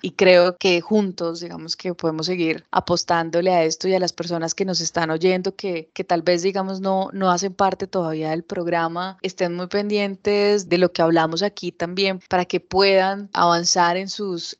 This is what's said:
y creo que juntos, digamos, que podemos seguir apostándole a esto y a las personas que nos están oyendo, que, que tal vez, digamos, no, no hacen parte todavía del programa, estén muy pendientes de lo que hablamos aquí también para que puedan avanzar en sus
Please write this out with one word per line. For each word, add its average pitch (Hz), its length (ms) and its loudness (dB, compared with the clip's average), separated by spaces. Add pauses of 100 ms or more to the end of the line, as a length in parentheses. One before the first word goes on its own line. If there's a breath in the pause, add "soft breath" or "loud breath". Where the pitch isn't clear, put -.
y 190 80 -6
creo 180 480 6
que 175 240 2
juntos, 175 580 -2
digamos, 170 340 -12
que 180 200 -6
podemos 160 320 -4
seguir 165 440 -2
apostándole 170 800 0
a 175 140 4
esto 160 240 -2
y 190 60 2
a 185 40 2
las 175 140 -2
personas 170 420 -6
que 196 120 -4
nos 180 160 -2
están 165 260 -4
oyendo, 185 480 0
que, 175 380 -6
que 180 100 -8
tal 175 160 0
vez, 170 220 0
digamos, 190 400 -4
no, 190 320 0
no 190 160 2
hacen 180 240 0
parte 190 320 0
todavía 160 420 -2
del 165 140 -2
programa, 170 800 -4
estén 180 320 -4
muy 180 140 -6
pendientes 202 1000 0
de 175 80 2
lo 180 160 4
que - 80 -2
hablamos 165 420 2
aquí 202 300 -4
también 185 560 -4
para 180 160 0
que 180 160 -2
puedan 196 720 2
avanzar 175 640 2
en 190 140 -6
sus 185 480 -8